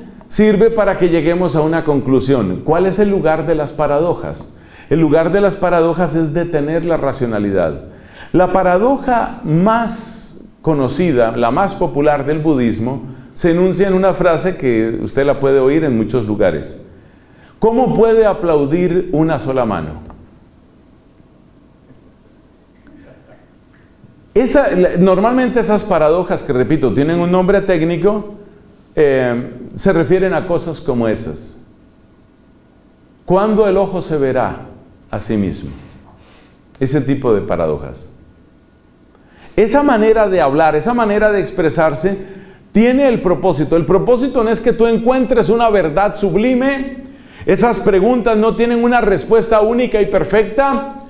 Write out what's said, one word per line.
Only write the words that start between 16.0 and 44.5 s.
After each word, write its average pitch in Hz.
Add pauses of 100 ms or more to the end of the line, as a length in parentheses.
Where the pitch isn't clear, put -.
lugares. 98 (840)
"¿Cómo 233
puede 220
aplaudir 170
una 156
sola 127
mano?". 80 (4000)
Esa, 247
la, 180
normalmente 226
esas 208
paradojas, 165
que 143
repito, 127
tienen 151
un 175
nombre 185
técnico, 180 (600)
eh, 127 (260)
se 190
refieren 175
a 151
cosas 165
como 117
esas. - (1700)
"¿Cuándo 208
el 190
ojo 185
se 156
verá 127 (440)
a 107
sí 110
mismo?". 80 (1120)
Ese 135
tipo 123
de 98
paradojas. 80 (1400)
Esa 226
manera 220
de 185
hablar, 151
esa 156
manera 214
de 202
expresarse, 165 (540)
tiene 254
el 240
propósito. 165
El 151
propósito 233
no 214